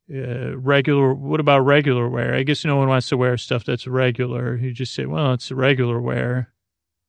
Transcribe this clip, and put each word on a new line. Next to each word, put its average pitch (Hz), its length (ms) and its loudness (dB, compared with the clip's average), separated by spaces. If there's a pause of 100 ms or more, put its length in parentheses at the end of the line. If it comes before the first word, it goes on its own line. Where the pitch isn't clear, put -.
(120)
uh, 127 460 -8
regular, 139 560 4
what 139 240 -4
about 143 220 4
regular 135 480 4
wear? 123 260 -2
I 135 80 0
guess 139 220 -2
no 143 120 0
one 135 120 2
wants 131 220 2
to 135 60 0
wear 123 200 2
stuff 120 280 -4
that's 127 220 -4
regular. 123 720 -2
You 127 160 -4
just 120 200 -8
say, 131 140 -6
"Well, 143 280 0
it's - 180 -6
regular 127 480 2
wear." 123 520 -4 (560)